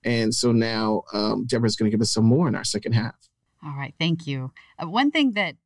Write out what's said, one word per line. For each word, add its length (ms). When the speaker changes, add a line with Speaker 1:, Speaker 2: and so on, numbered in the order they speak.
Speaker 1:
And 300
so 180
now, 500
um, 340
Deborah's 300
gonna 140
give 100
us 120
some 140
more 220
in 60
our 100
second 280
half. 220
Speaker 2:
All 120
right. 220
Thank 280
you. 260
Uh, 80
one 220
thing 220
that 340